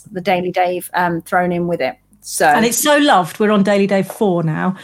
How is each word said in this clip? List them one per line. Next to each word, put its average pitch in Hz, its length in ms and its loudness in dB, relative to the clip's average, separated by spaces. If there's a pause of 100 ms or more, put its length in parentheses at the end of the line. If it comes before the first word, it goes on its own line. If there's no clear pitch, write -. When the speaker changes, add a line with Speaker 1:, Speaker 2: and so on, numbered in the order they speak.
(120)
Speaker 1:
the 180 100 -10
Daily 180 300 -2
Dave, 180 420 -4
um, 175 300 -2
thrown 180 280 0
in 175 160 -2
with 170 140 -4
it. - 160 -4 (240)
So - 260 -2
Speaker 2:
And 214 180 4
it's 233 120 -2
so 294 200 2
loved. 254 420 2
We're 208 120 2
on 202 120 2
Daily 202 240 2
Dave 196 200 0
four 175 360 0
now. 175 400 -2